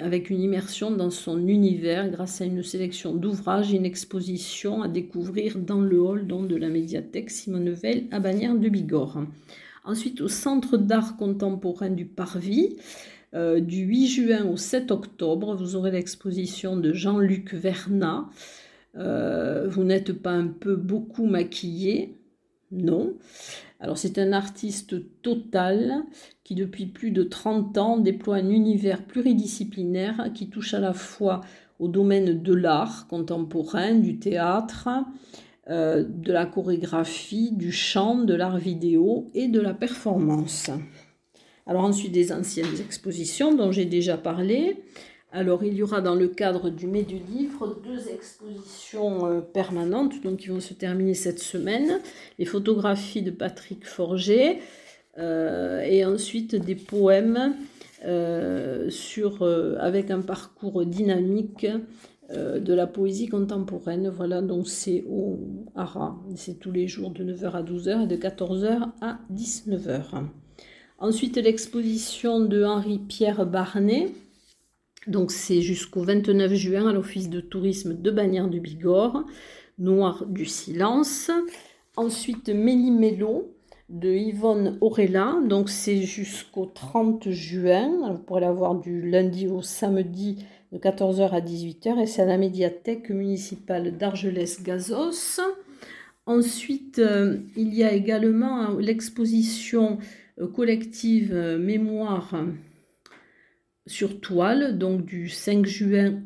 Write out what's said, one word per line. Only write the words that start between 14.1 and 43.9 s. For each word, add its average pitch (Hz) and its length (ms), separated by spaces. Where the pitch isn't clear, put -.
au 175 120
sept 254 340
octobre, 190 640
vous 185 200
aurez 190 160
l'exposition 185 840
de 160 160
Jean-Luc 196 600
Vernat. 185 720
Euh, 175 720
vous 185 160
n'êtes 190 300
pas - 180
un 175 160
peu 190 280
beaucoup 202 500
maquillé ? 185 920
Non. 185 420
Alors, 156 160
c'est 190 200
un 196 140
artiste 202 640
total 233 800
qui, 190 100
depuis 190 300
plus 214 260
de 185 120
trente 208 540
ans, 220 200
déploie 196 400
un 190 120
univers 202 560
pluridisciplinaire 208 1300
qui 190 160
touche 214 240
à 202 60
la 190 140
fois 185 480
au 175 120
domaine 196 520
de 180 120
l'art 175 560
contemporain, 170 880
du 180 220
théâtre, 190 680
euh, 160 380
de 170 240
la 175 140
chorégraphie, 180 1080
du 175 220
chant, 226 500
de 196 100
l'art 180 240
vidéo 170 760
et 254 160
de 226 100
la 196 140
performance. 165 960
Alors 180 160
ensuite, 202 300
des 175 180
anciennes 160 480
expositions 190 760
dont 208 200
j'ai 190 120
déjà 175 320